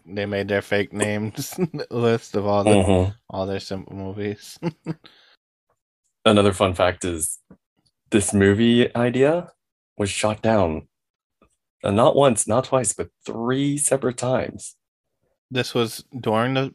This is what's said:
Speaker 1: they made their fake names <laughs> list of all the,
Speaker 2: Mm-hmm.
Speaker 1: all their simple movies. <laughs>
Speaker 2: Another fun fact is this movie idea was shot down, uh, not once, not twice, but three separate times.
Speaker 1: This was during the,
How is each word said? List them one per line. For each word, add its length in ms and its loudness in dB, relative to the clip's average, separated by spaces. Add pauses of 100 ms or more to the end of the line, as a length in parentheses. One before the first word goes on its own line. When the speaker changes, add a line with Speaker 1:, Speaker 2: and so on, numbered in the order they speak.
Speaker 1:
they 200 -6
made 220 -4
their 140 2
fake 300 -2
names 680 -4 (160)
<laughs> 160 -8
list 460 0
of 100 -2
all 180 2
the, 60 4
Speaker 2:
Mm-hmm. 420 4 (180)
Speaker 1:
all 160 -6
their 140 -6
simple 360 -12
movies. 680 -8
<laughs> 1600 -16
Speaker 2:
Another 280 6
fun 220 0
fact 300 0
is 340 -6 (720)
this 240 0
movie 600 4
idea 560 0 (440)
was 140 -2
shot 320 -4
down, 460 0 (960)
uh, 60 0
not 260 4
once, 320 2
not 160 2
twice, 280 -2
but 180 -8 (140)
three 540 -2
separate 380 -2
times. 600 -4 (720)
Speaker 1:
This 240 -4
was 300 -2 (160)
during 340 0
the, 200 -2